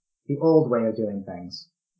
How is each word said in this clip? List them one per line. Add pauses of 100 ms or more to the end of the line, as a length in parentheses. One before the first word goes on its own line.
(280)
the
old
way
of
doing
things. (320)